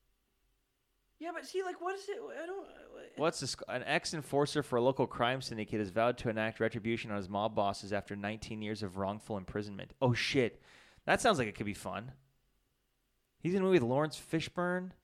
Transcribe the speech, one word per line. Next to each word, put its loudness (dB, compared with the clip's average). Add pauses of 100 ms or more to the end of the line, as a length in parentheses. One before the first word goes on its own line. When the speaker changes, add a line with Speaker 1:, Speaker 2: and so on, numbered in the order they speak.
(1200)
Speaker 1:
Yeah, -8
but -10
see, -2
like, -6
what -2
is -10
it? -6 (240)
I -6
don't, -8
uh, -12 (280)
what -16
Speaker 2:
What's 0
the -4
sc-, -6
an -4
ex-enforcer 0
for -2
a 6
local 4
crime 0
syndicate -4
has 0
vowed 2
to -2
enact 0
retribution 0
on -2
his -4
mob 0
bosses 0
after -2
nineteen -6
years -4
of -4
wrongful -2
imprisonment. -6
Oh, 6
shit. 2 (460)
That 4
sounds 6
like 2
it -6
could -6
be -2
fun. -8 (1300)
He's 0
in 4
a 4
movie 8
with 6
Lawrence 2
Fishburne. -2 (140)